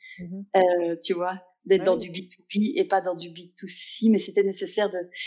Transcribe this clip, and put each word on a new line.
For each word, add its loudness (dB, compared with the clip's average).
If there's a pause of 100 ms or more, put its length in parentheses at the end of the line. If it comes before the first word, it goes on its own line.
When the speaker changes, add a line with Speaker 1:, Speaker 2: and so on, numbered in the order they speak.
(180)
Speaker 1:
Mhm. -12 (100)
Speaker 2:
Euh, 4
tu -2
vois, -4 (220)
d'être 4
Speaker 1:
Bah 4
Speaker 2:
dans 2
Speaker 1:
oui. -8
Speaker 2:
du -10
B -20
two -20 (100)
B 0
et 2
pas 2
dans -2
du -8
B -18
two -12
C, -2
mais 6
c'était 0
nécessaire -2
de, -6 (300)